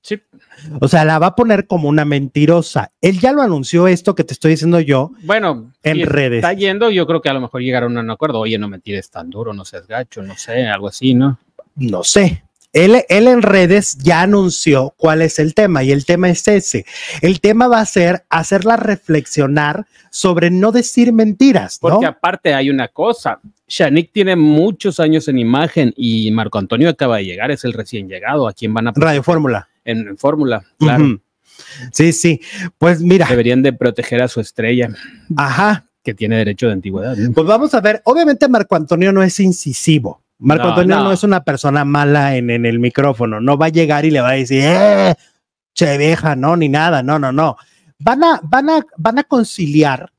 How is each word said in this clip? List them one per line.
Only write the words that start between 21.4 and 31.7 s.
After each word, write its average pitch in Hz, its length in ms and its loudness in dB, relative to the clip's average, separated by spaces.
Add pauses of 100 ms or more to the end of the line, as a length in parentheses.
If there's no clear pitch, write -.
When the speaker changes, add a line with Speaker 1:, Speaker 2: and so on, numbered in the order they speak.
Speaker 2:
¿no? 165 80 0
Speaker 1:
Porque 190 180 2
aparte 165 460 -2
hay 135 180 0
una 131 160 -2
cosa, 165 520 -4 (280)
Shanique 156 440 0
tiene 190 240 0
muchos 165 640 2
años 156 280 0
en 135 100 0
imagen 127 580 0
y 113 360 -2
Marco 110 260 -4
Antonio 113 320 0
acaba 123 280 -2
de 98 80 -6
llegar, 98 260 -6
es - 120 -8
el 120 100 -6
recién 101 360 -12
llegado, 113 380 -4
¿a 101 60 -8
quién 110 200 -6
van 113 140 -2
a 117 80 -4
Speaker 2:
Radio 147 280 2
Fórmula. 147 460 -2 (160)
Speaker 1:
En, 113 220 -6
en 101 100 -14
Fórmula, 135 460 -2 (160)
claro. 151 240 2
Speaker 2:
Ujú. 117 180 -2 (720)